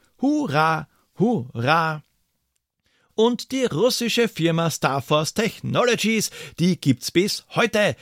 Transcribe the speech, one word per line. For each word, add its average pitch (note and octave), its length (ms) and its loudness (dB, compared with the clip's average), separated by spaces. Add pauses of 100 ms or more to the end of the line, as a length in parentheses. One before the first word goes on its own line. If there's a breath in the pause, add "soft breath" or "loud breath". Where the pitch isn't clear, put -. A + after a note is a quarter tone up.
(200)
Hurra, D#3+ 680 0 (320)
hurra! D#3 840 0 (1120)
Und A#3 380 0
die C4 140 0
russische A3+ 600 0
Firma E3 440 0
Starforce D3 640 -2
Technologies, G#3+ 960 0 (280 loud breath)
die F3 220 0
gibt's - 300 0
bis - 340 0 (100)
heute. G#3 480 0